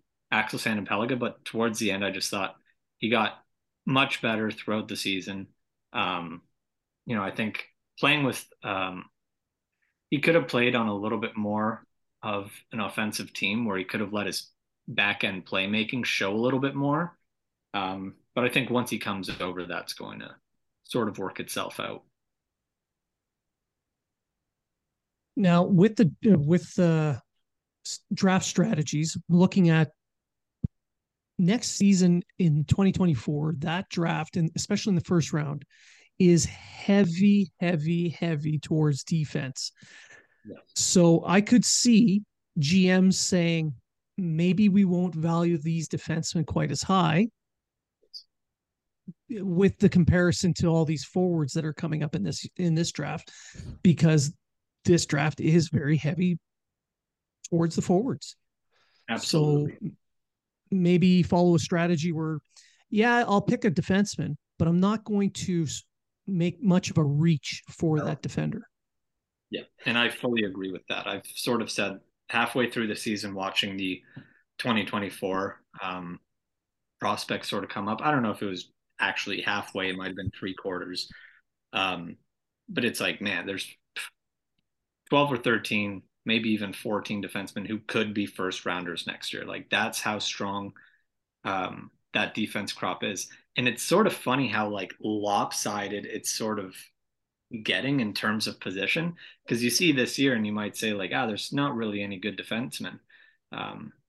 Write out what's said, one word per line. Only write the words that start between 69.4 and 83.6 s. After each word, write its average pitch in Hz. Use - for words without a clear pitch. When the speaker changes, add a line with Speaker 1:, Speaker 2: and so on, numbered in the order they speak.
Speaker 1:
Yeah, -
and 117
I 120
fully 117
agree 95
with 90
that. 98
I've 98
sort 117
of 107
said 101
halfway 117
through 113
the 101
season 104
watching 95
the 95
twenty 110
twenty-four, 95
um, 90
prospects 104
sort 98
of -
come 101
up. 110
I 151
don't 135
know 110
if -
it 110
was 92
actually 98
halfway, 98
it 92
might 92
have 92
been 95
three 92
quarters. 90
Um, 90
but 165
it's -
like, 92
man, 95
there's 95